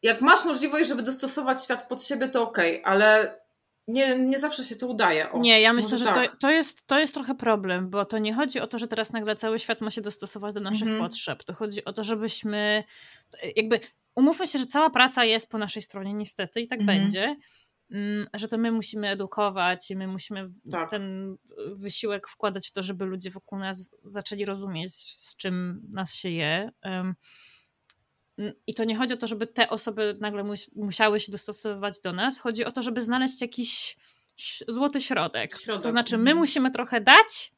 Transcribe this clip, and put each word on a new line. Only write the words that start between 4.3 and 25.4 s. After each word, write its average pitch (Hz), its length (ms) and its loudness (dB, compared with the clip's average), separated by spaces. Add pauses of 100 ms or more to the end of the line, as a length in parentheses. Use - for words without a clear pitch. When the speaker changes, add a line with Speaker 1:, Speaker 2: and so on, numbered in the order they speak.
Speaker 1:
zawsze 294 240 0
się 240 120 -4
to 254 120 -4
udaje. 180 440 2
O, 240 80 -2
Speaker 2:
Nie, 226 220 8
ja 226 120 8
myślę, 226 180 2
Speaker 1:
może 247 140 0
Speaker 2:
że 214 60 4
Speaker 1:
tak. 247 200 4
Speaker 2:
to, - 60 -20
to 269 140 2
jest, 320 360 0
to 277 120 4
jest 302 140 0
trochę 262 220 -6
problem, 190 540 0
bo 196 160 -2
to 214 120 -4
nie 214 160 -2
chodzi 262 260 -2
o 220 80 -4
to, 233 120 -8
że 233 80 -6
teraz 330 260 -4
nagle 214 220 -2
cały 220 240 -2
świat 226 220 -4
ma 220 100 -6
się 233 100 -8
dostosować 202 540 -10
do 208 60 -6
naszych 208 260 -2
Speaker 1:
Mhm. 220 140 0
Speaker 2:
potrzeb. - 420 -6
To 185 100 -12
chodzi 208 320 -8
o 202 80 -10
to, 220 100 -6
żebyśmy, 214 800 -2 (720)
jakby, 220 240 2 (360)
umówmy 311 320 4
się, 285 120 -2
że 254 60 -2
cała 302 240 4
praca 254 360 0
jest 220 240 0
po 226 80 -8
naszej 208 240 -8
stronie, 196 320 -10
niestety, 208 480 -8
i 233 60 -8
tak 233 120 4
Speaker 1:
Mhm. 202 200 8
Speaker 2:
będzie. 202 360 2 (560)
Mm, 208 420 -2
że 208 140 -6
to 226 100 -2
my 226 140 2
musimy 214 380 -2
edukować 196 840 -2
i 190 40 -6
my 190 120 -6
musimy 190 400 -8
w-, 180 240 -18
Speaker 1:
Tak. 165 180 -4
Speaker 2:
ten 190 460 -8 (400)
wysiłek 202 520 -8
wkładać 196 400 -6
w - 40 -14
to, 196 120 -8
żeby 190 220 -6
ludzie 185 260 -8
wokół 196 280 -12
nas 190 320 -8 (120)
zaczęli 202 420 -8
rozumieć, 190 480 -6 (240)
z - 200 -10
czym 180 440 -4 (100)